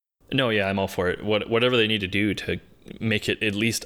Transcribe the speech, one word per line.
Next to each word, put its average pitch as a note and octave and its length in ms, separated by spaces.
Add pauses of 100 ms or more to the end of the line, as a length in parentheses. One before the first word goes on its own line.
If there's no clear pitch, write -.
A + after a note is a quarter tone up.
(320)
No, C3+ 180
yeah, G#2 180
I'm G2 100
all G2 100
for F2+ 220
it. - 140
What, G#2 260
whatever B2 280
they A2 100
need G#2+ 140
to F#2+ 60
do G2+ 280
to F#2 240 (400)
make G#2+ 280
it G2+ 140
at G#2 140
least, A2 300